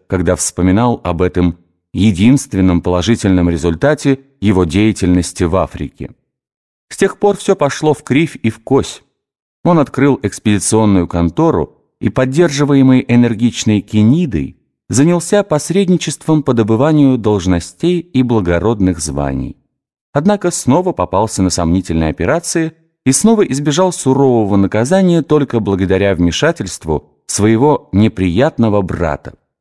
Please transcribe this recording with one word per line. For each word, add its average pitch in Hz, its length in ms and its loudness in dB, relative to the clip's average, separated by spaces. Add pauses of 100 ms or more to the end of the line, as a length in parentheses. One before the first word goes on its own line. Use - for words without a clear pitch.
когда 90 260 0
вспоминал 98 720 0
об 87 180 -4
этом 90 360 0 (360)
единственном 95 840 2
положительном 90 680 0
результате 87 720 0 (220)
его 95 240 2
деятельности 90 800 0
в 85 100 0
Африке. 78 560 -6 (800)
С - 80 -18
тех - 220 -2
пор 202 180 0
все 196 180 -2
пошло 151 400 0
в - 80 -8
кривь 151 400 0
и 113 80 -2
в - 80 -8
кось. - 460 -2 (580)
Он 170 160 2
открыл 135 420 0
экспедиционную 104 840 0
контору 85 800 -2 (160)
и, - 80 -4
поддерживаемый 135 1000 2
энергичной 117 720 0
Кенидой, 110 760 0 (320)
занялся 170 560 0
посредничеством 165 1000 -2
по 135 100 0
добыванию 131 640 2
должностей 104 840 -2
и 127 240 -2
благородных 92 760 0
званий. 69 580 -6 (560)
Однако 180 380 -2
снова 170 400 0
попался 95 540 -2
на 90 60 0
сомнительные 82 600 -2
операции 156 600 -4 (340)
и 131 60 2
снова 214 300 2
избежал 156 500 -2
сурового 123 640 0
наказания 147 680 2
только 143 380 0
благодаря 98 560 0
вмешательству 87 1120 -4
своего 113 680 0
неприятного 104 880 0
брата. 82 520 -6 (260)